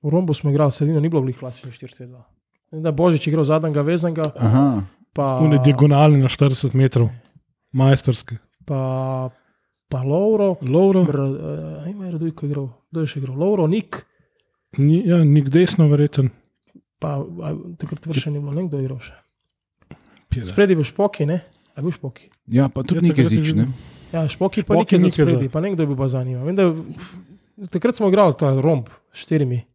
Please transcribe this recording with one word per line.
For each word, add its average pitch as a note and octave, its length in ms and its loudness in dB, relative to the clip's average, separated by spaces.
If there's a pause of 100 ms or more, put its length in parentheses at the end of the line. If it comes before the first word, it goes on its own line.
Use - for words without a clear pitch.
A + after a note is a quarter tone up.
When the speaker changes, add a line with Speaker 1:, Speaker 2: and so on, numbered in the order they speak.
Speaker 1:
V D3+ 60 -2
rombo E3+ 220 0
smo D3 180 -2
igrali, C#3+ 220 2
sredino D3+ 280 0
ni D#3 100 0
bilo D#3+ 120 0
glih C3 140 -4
klasičnih B2 380 -16
štiri - 160 -20
štiri B2 180 -20
dva. B2 160 -20 (420)
Mislim, D#3 160 -12
da E3 80 -2
je D3+ 40 -2
Božič D#3+ 340 2
igral D#3 160 0
zadnjega D3+ 380 0
vezenega, D#3+ 520 -2
Speaker 2:
Aha. B2 500 2 (260)
Speaker 1:
pa C3+ 300 -2
Speaker 3:
Une D3+ 200 4
diagonale C#3+ 560 4
na C3+ 120 4
štirideset C3 460 0
metrov, B2+ 360 2 (640)
majsterske. C3 640 0 (240)
Speaker 1:
pa, C3 680 -6 (600)
pa C3+ 100 -4
Lovro. G3 580 0
Speaker 3:
Lovro. F#3 440 4
Speaker 1:
Br-, C#3 320 0 (420)
eh, D3+ 120 -12
ima G3 160 -12
je F3+ 80 -8
Radujko D#3+ 320 -6
igral, C#3+ 240 -6 (160)
kdo E3 140 -10
je D#3 80 -2
še - 120 -8
igral? C3 160 -8
Lovro, F3+ 320 0
Nik. - 380 -4 (680)
Speaker 3:
Ni, D3+ 300 2
ja, F3 160 2
Nik D3 300 4
desno E3 380 4
verjeten. C#3+ 420 2 (680)
Speaker 1:
Pa, - 140 -8 (100)
a, E3+ 300 -10 (260)
takrat D3+ 260 -12
Vršen D3 320 -6
ni D3 60 -6
bilo, C#3+ 120 -8
ne, E3 120 -4
kdo D3 140 -6
je C3+ 60 -4
igral C3 140 -8
še? - 160 -18 (1160)
Speaker 3:
Pjeda. A2+ 160 -8
Speaker 1:
Spredaj F#3+ 240 2
je F3+ 40 4
bil D3+ 80 0
Špoki, G3 420 -4
ne? E3 180 -4 (260)
A - 100 -18
je C#3 40 -8
bil E3+ 80 -4
Špoki? - 380 -14 (180)
Speaker 2:
Ja, B2+ 200 2
pa - 140 -6
tudi D3+ 180 -2
Speaker 3:
Ja, - 60 0
takrat D3+ 160 4
je - 100 6
Speaker 2:
Nikezić, A2 120 2
Speaker 3:
že D#3 120 -2
Speaker 2:
ne? G#2+ 80 2
Speaker 3:
bil. C3 100 -2 (360)
Speaker 1:
Ja, E3 160 -4
Špoki F#3 360 -2
pa - 120 -2
Speaker 3:
Špoki, E3 60 4 (100)
Speaker 1:
Nikezić F3+ 160 4
Speaker 3:
Nikezić. E3 220 2
Speaker 1:
spredaj, C3 220 0
pa D#3 100 -4
nekdo F3+ 200 -4
je D#3 80 0
bil C#3 80 -4
pa C3+ 120 -2
za C3 140 -2
njima. B2+ 200 -6
Vem, E3 140 -4
da F#3 180 2 (920)
takrat A#3+ 280 -2
smo G#3+ 120 0
igrali F#3+ 260 4
ta C#3 220 0
romb C3+ 340 0 (180)
s - 120 -20
štirimi. B2+ 420 -2 (140)